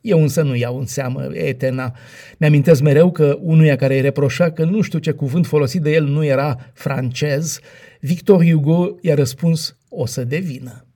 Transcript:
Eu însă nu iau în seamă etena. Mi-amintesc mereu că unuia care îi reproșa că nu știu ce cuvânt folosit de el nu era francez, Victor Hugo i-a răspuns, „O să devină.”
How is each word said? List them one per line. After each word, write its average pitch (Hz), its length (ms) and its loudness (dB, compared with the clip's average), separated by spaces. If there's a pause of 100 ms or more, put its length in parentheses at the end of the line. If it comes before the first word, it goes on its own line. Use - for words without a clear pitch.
Eu 180 200 2
însă 151 220 2
nu 135 140 -2
iau 120 220 -4
în 135 80 -8
seamă 135 460 -6
etena. 131 640 -6 (420)
Mi-amintesc 151 440 4
mereu 151 280 4
că 143 300 0
unuia 156 360 4
care 135 180 0
îi 135 60 0
reproșa 139 500 0
că 165 140 -4
nu 196 160 0
știu - 180 -4
ce 156 120 -4
cuvânt 147 360 -2
folosit 151 360 0
de 151 80 0
el 156 140 2
nu 147 200 0
era 139 320 0 (160)
francez, 139 880 -4 (420)
Victor 170 440 2
Hugo 165 560 2
i-a 160 140 0
răspuns, 156 640 -2 (120)
„O 170 180 -8
să - 180 -8
devină.” 131 720 -8